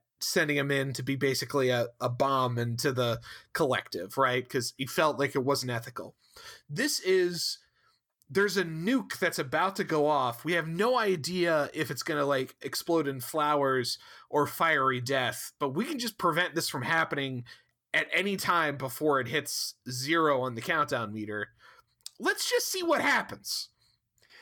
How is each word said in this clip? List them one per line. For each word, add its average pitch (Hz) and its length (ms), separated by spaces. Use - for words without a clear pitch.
sending 151 380
him 139 140
in 139 220
to 127 100
be 135 120
basically 135 540
a, 120 200
a 131 100
bomb 127 480
into 117 340
the 117 300
collective, 104 640
right? 127 320
'Cause 123 280
he 131 100
felt 156 320
like 139 160
it 135 80
wasn't 127 280
ethical. - 440
This 233 320
is 180 600
there's 196 220
a 190 80
nuke 170 560
that's 170 200
about 160 360
to - 80
go 151 240
off. 131 380
We 160 80
have 165 140
no 208 300
idea 170 760
if 147 180
it's 135 100
gonna, 147 240
like, 135 360
explode 156 460
in 135 120
flowers 139 800
or 147 180
fiery 135 540
death, 123 580
but 143 160
we 190 80
can 294 160
just 233 180
prevent 165 380
this 160 140
from 131 140
happening 139 600
at 156 200
any 190 240
time 160 400
before 139 420
it 123 80
hits - 480
zero 139 540
on 123 120
the 113 60
countdown 139 520
meter. 107 360
Let's 392 300
just 480 220
see 370 120
what 320 180
happens. - 680